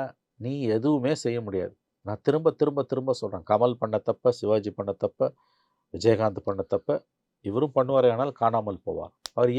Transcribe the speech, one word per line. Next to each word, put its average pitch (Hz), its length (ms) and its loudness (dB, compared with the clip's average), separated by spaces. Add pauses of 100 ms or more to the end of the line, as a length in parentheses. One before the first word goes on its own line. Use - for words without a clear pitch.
(440)
நீ 127 80 -4 (240)
எதுவுமே 135 380 0
செய்ய 120 260 -4
முடியாது. 98 320 -4 (340)
நான் 104 160 -6
திரும்ப, 156 280 2
திரும்ப, 143 320 0
திரும்ப 131 300 -4
சொல்றேன். 98 380 -8
கமல் 120 300 2
பண்ண 110 180 -2
தப்ப, - 340 0
சிவாஜி 104 380 0
பண்ண 101 220 -4
தப்ப, 107 380 -2 (640)
விஜயகாந்த் 107 440 2
பண்ண 98 240 -4
தப்ப 143 360 -2 (460)
இவரும் 127 300 -2
பண்ணுவாரே, 131 380 4
ஆனால் 131 200 -2
காணாமல் 110 540 -2
போவார். 80 260 -8 (200)
அவர் 123 260 2